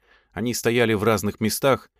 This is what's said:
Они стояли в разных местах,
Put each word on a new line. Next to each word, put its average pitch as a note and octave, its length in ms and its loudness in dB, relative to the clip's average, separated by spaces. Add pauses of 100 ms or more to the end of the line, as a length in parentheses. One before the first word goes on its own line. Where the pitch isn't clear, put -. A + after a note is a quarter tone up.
(320)
Они A2+ 240 -4
стояли A#2 400 2
в G2 80 -2
разных G#2 360 0
местах, A2+ 600 -2